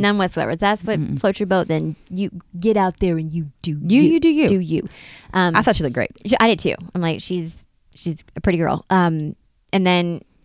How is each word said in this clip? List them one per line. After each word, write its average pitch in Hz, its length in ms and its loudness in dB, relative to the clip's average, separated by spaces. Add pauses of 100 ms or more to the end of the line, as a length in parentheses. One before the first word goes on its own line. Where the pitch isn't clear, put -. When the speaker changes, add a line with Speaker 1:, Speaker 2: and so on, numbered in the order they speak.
Speaker 1:
none 202 180 2
whatsoever. 165 380 0
That's 208 280 0
what 208 140 -2
Speaker 2:
Mm-mm. 143 220 -4
Speaker 1:
floats 196 200 0
your 208 60 -2
boat, 185 220 0
then 160 280 -2 (120)
you 185 220 -6 (280)
get 214 180 2
out 185 240 0
there 170 180 0
and 160 140 -6
you 160 180 -6 (120)
do 165 100 -4
Speaker 2:
You, 165 300 2
Speaker 1:
you. 311 120 6
Speaker 2:
you 330 60 2
do 330 100 4
you. 294 180 2
Speaker 1:
Do 196 120 2
you. 160 280 -4 (460)
Um, 175 200 2
Speaker 2:
I - 80 4
thought - 140 2
she 170 60 -2
looked 131 120 -2
great. - 160 -2 (160)
Speaker 1:
she, 214 140 2
I 220 80 4
did 196 120 2
too. - 140 -2 (200)
I'm 180 80 -4
like, 165 180 -2
"She's, 165 440 -8 (300)
she's - 300 -8 (120)
a - 40 -14
pretty 180 180 0
girl." - 300 -2
Um, 165 480 0 (360)
and 190 140 2
then 175 360 0 (220)